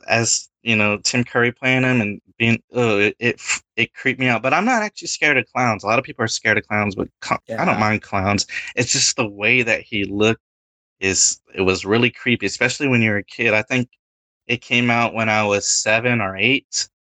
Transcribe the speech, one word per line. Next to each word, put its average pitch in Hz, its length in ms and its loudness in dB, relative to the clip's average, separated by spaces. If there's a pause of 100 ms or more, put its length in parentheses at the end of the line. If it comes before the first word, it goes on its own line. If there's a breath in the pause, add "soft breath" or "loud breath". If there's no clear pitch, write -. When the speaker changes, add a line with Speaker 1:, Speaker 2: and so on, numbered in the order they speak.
Speaker 1:
as, 113 400 0 (140)
you 113 140 0
know, 104 220 2
Tim 123 260 0
Curry 120 280 2
playing 131 300 0
him 127 180 2
and 104 200 -4 (180)
being, 113 240 2 (100)
oh, 113 280 2
it, 104 180 2
it 120 180 0
f-, - 260 -8 (140)
it 117 180 -2
creeped 127 260 -4
me 127 80 0
out. 113 140 0
But 131 120 -2
I'm 180 100 2
not 233 180 0
actually 190 260 -10
scared 147 300 0
of - 80 0
clowns. 120 360 -2
A 98 40 -6
lot 113 120 2
of - 60 -2
people 123 200 -6
are 110 40 0
scared 107 300 0
of - 80 -6
clowns, 104 280 -2
but 95 140 -6 (160)
cl-, - 180 -4 (160)
I 151 60 0
don't 160 100 2
Speaker 2:
Yeah. 104 60 -2
Speaker 1:
mind 107 220 0
clowns. 101 440 -2 (300 loud breath)
It's 123 160 0
just 127 240 0
the 113 120 -2
way 107 340 2
that 113 200 -2
he 104 220 -4
looked 104 380 0 (580)
is, - 400 0 (140)
it 95 80 0
was 92 220 2
really 117 260 2
creepy, 117 360 -2
especially 120 420 -2
when 120 140 4
you're 107 140 2
a 101 80 -4
kid. 117 300 -2
I 107 80 2
think 123 260 -2 (580)
it 120 140 -4
came 120 300 0
out 117 240 0
when 110 140 -2
I 107 160 2
was 101 220 0
seven 113 540 0
or 95 160 -4
eight, 120 520 -2 (240)